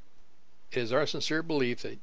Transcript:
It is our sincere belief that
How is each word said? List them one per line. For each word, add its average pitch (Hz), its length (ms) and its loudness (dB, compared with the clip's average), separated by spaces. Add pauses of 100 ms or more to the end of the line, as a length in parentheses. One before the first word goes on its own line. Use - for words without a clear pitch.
(720)
It 127 60 0
is 117 140 2
our 147 140 6
sincere 156 360 0
belief 139 400 2
that 110 200 -4